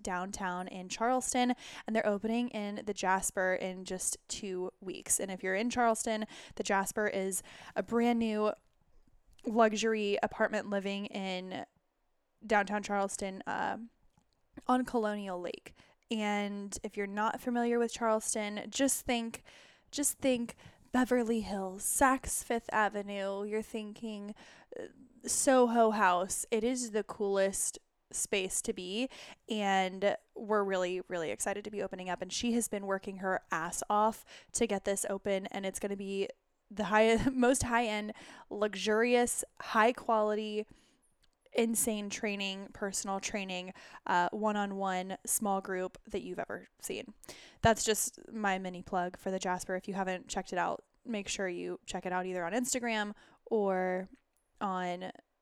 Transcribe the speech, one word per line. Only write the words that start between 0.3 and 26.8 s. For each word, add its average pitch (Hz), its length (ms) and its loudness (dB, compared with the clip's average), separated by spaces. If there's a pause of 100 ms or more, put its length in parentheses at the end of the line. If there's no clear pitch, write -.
in 185 220 -10
Charleston, 247 640 2 (320)
and 220 100 0
they're 220 120 4
opening 220 420 0
in 208 360 -6
the 208 80 -2
Jasper 185 600 2
in 185 320 -4
just 180 320 -4 (100)
two 185 440 -6 (100)
weeks. - 380 -2
And 196 100 -4
if 185 140 -8
you're 190 120 0
in 233 140 0
Charleston, 226 560 0 (300)
the 214 80 -4
Jasper 202 440 2
is 190 360 -2 (320)
a 202 80 0
brand 233 360 2
new 214 320 0 (920)
luxury 214 800 4
apartment 208 460 0
living 202 380 -2
in 185 580 -6 (800)
downtown 208 360 2
Charleston, 196 640 -2
uh, 196 320 -2 (920)
on 254 180 2
Colonial 208 540 -2
Lake. - 360 -10 (360)
And 208 720 -2
if 208 120 -8
you're 202 120 -2
not 208 340 -2
familiar 240 380 2
with 233 140 0
Charleston, 220 760 0
just 262 360 2
think, 233 380 -2 (480)
just - 280 -2
think 247 360 2 (360)
Beverly 240 500 2
Hills, 190 420 -6
Saks - 600 2
Fifth - 280 -2
Avenue. 202 720 0
You're 214 180 -2
thinking, 214 760 -8 (440)
uh, - 40 -8 (420)
Soho 240 640 6
House. 190 600 2
It 220 120 2
is 247 280 0